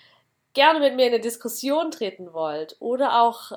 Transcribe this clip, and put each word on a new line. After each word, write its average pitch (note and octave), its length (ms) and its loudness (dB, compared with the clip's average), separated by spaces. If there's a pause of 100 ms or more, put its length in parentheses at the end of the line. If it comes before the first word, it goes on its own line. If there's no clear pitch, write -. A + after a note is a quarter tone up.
(540)
gerne D#4 260 4
mit C#4 160 2
mir B3+ 120 4
in A#3+ 60 2
eine A3+ 80 0
Diskussion C4 720 -4
treten F#3 420 -10
wollt D#3 460 -6
oder B3 420 0
auch, A#3 360 0